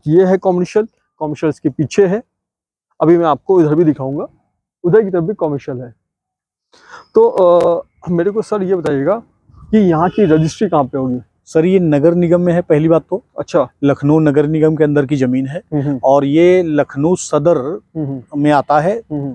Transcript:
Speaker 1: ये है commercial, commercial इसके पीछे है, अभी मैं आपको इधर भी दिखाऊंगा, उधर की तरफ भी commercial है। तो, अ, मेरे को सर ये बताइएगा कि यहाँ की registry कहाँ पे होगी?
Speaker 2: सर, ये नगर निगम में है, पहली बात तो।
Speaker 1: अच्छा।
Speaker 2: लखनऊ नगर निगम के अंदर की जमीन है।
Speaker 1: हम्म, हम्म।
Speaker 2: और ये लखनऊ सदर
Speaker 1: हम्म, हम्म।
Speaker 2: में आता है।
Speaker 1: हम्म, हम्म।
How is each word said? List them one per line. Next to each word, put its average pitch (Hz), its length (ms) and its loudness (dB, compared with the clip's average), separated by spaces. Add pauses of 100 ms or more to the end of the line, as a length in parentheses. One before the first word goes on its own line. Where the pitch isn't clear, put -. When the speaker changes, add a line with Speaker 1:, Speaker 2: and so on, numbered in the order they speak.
Speaker 1:
ये 175 180 4
है 185 120 2
commercial, 185 480 -2 (340)
commercial 156 300 -4
इसके 147 200 -4
पीछे 180 380 0
है, 208 160 -4 (760)
अभी 170 160 4
मैं 170 80 0
आपको 165 360 0
इधर 151 140 0
भी 170 80 2
दिखाऊंगा, 143 440 -4 (560)
उधर 196 200 2
की 190 60 -6
तरफ 180 140 -2
भी 196 100 -6
commercial 147 440 -6
है। 117 180 -16 (1200)
तो, 226 120 6
अ, 170 560 2 (260)
मेरे 175 220 -2
को 214 100 -4
सर 208 220 -6
ये 190 120 -2
बताइएगा 151 400 -2 (560)
कि 214 60 2
यहाँ 180 320 2
की 208 160 0
registry 160 440 0
कहाँ 156 140 2
पे 127 140 -6
होगी? 127 220 -4 (260)
Speaker 2:
सर, 160 200 0
ये 185 140 2
नगर 156 340 2
निगम 175 280 2
में 175 120 0
है, 175 80 0
पहली 160 260 0
बात 160 220 2
तो। 196 140 -6 (160)
Speaker 1:
अच्छा। 127 300 -2 (140)
Speaker 2:
लखनऊ 143 360 2
नगर 147 260 2
निगम 156 300 0
के 151 80 0
अंदर 147 220 0
की 143 100 -4
जमीन 131 320 -2
है। 160 140 -12 (120)
Speaker 1:
हम्म, 143 100 -2
हम्म। 139 200 -4
Speaker 2:
और 139 220 2
ये 175 380 2
लखनऊ 151 520 -2
सदर 156 420 0
Speaker 1:
हम्म, 156 480 -8
हम्म। 135 160 -8 (160)
Speaker 2:
में 147 140 2
आता 143 280 2
है। 190 180 -2
Speaker 1:
हम्म, 151 240 -10
हम्म। 139 140 -8